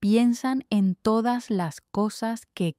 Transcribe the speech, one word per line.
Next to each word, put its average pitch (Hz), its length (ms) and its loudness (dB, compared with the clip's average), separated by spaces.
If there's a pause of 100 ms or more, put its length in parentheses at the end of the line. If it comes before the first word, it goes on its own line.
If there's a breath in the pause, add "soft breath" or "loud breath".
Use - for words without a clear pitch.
piensan 240 680 2
en 190 280 2
todas 226 520 0
las 180 320 -4
cosas 226 640 -4 (100)
que 170 260 -4